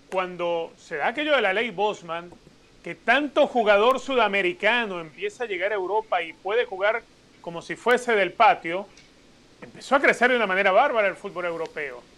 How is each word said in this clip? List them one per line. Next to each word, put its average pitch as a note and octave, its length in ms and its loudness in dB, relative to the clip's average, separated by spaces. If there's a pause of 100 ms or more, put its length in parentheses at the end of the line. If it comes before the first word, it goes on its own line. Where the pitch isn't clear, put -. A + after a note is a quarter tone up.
(120)
Cuando F3 640 -4
se - 180 -14
da D3 140 -2
aquello D4 260 -2
de B3 60 2
la F#3+ 120 2
ley A3+ 160 -2
Bosman, F3 640 -6 (520)
que E3+ 120 -12
tanto C#4 500 2
jugador A3+ 540 4
sudamericano G3+ 1000 0
empieza F3+ 420 -10
a A#3 40 -8
llegar F#3+ 240 -4
a G#3+ 40 -4
Europa F#3+ 480 -2
y D#3+ 100 -12
puede A3 320 -2
jugar G#3 380 -2 (380)
como E3+ 200 -10
si E3 140 -10
fuese A#3+ 380 0
del F#3 200 2
patio, F#3 520 2 (760)
empezó - 340 -4
a C#4 60 4
crecer B3 300 4
de B3 60 2
una G#3+ 100 0
manera F#3+ 240 2
bárbara A3+ 360 4
el F3 80 -4
fútbol F3+ 300 -8
europeo. D3+ 560 -8 (160)